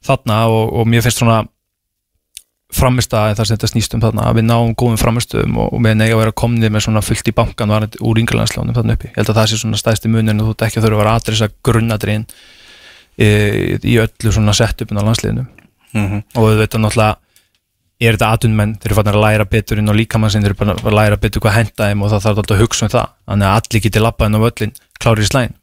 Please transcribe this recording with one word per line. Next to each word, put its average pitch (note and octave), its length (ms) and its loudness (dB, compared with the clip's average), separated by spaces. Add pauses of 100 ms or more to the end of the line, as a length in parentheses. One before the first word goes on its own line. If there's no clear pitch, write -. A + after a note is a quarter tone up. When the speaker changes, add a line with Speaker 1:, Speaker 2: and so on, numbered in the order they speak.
Speaker 1:
þarna A2 300 0 (100)
og, A2+ 320 0
og A2+ 80 2
mér A#2 160 2
finnst - 160 0
svona A2+ 220 2 (1300)
frammistaða A2+ 640 0
það A2 100 -2
sem A2+ 120 0
þetta A#2+ 100 -2
snýst - 240 -2
um A2+ 80 -2
þarna, A2 300 0
að A2+ 80 2
við A2 80 2
náum A#2 260 2
góðum A#2 240 0
frammistöðum A#2 640 -2
og, - 60 0 (100)
og A#2 60 0
meðan A2 240 4
eiga A2+ 80 2
að A2+ 80 2
vera A2 180 0
komnir A#2 320 0
með G#2+ 140 -2
svona G#2+ 180 0
fullt - 240 -4
í G#2+ 80 -4
bankan A2 320 -2
varðandi G#2+ 320 -2
úr A2+ 220 2
yngri A#2 160 0
landslánum A#2 340 -4
þarna A2+ 240 0
uppi. - 140 -8
Ég - 80 -10
held A2 100 -2
að A2 100 0
það G#2+ 120 2
sé A2 100 -4
svona A2 160 -2
stærsti A2+ 320 -2
munurinn, A2 320 0
þú A2 140 -2
ert - 100 -4
ekki G#2+ 160 -2
að A2 60 2
þurfa G#2+ 100 2
að G#2 60 2
vera G#2+ 100 2
að A#2 80 0
adressa G#2+ 280 -2 (200)
grunnatriðin A2 540 -2 (880)
í, G#2+ 140 0 (680)
í A#2+ 80 4
öllu A2+ 320 -2
svona G#2 240 2
setupin G#2+ 400 -2
á G2+ 80 -2
landsliðinu. A2+ 380 -2 (500)
Speaker 2:
Mhm. G#2 300 -2 (100)
Speaker 1:
Og A2+ 160 2
auðvitað A2 320 0
náttúrulega G#2+ 380 0 (800)
er A2+ 160 4
þetta A2 160 2
atvinnumenn, A2 480 0
þeir - 80 -8
eru G#2 80 2
farnir G#2 220 2
að G#2+ 80 4
læra G#2+ 260 2
betur G#2+ 260 -2
inn G#2+ 140 0
á - 20 2
líkamann A2 380 0
sinn, G#2+ 100 2
þeir G2+ 120 0
eru - 80 -20
farnir G2+ 180 -2
að G#2+ 160 0
læra G#2+ 240 2
betur G#2+ 240 -2
hvað G#2+ 140 2
henta G#2+ 320 -2
þeim G2+ 100 -2
og G2+ 100 0
það G2+ 140 0
þarf G#2 160 0
alltaf G2 160 -2
að G#2+ 80 4
hugsa A2 220 -4
um - 80 -4
það. A#2+ 160 -2 (180)
Þannig G2 220 2
að G#2+ 100 2
allir A2 240 -2
geti G#2 160 0
labbað A2+ 300 0
inn G#2+ 100 0
á A2+ 60 2
völlinn G#2+ 260 -4 (240)
klárir A2 260 2
í G#2 60 0
slaginn. C3 340 -2